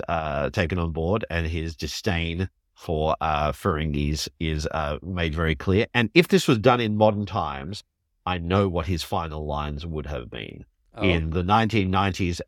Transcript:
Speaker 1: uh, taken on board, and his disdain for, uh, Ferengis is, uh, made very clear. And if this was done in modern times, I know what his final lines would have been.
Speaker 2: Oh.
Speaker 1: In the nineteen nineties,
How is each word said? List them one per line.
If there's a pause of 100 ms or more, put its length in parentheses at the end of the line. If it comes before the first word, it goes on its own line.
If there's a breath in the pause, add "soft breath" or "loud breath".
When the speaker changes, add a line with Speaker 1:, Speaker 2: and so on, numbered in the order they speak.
Speaker 1:
uh,
taken
on
board,
and
his
disdain (240)
for,
uh,
Ferengis (100)
is,
uh,
made
very
clear.
And
if
this
was
done
in
modern
times, (440)
I
know
what
his
final
lines
would
have
been. (280)
Speaker 2:
Oh.
Speaker 1:
In
the
nineteen
nineties,